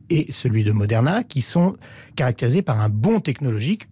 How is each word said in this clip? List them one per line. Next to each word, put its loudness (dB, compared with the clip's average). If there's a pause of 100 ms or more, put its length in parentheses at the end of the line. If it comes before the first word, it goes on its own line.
et 0
celui 0
de 2
Moderna, 0
qui -4
sont 0 (400)
caractérisés 0
par -2
un 2
bond 2
technologique, -4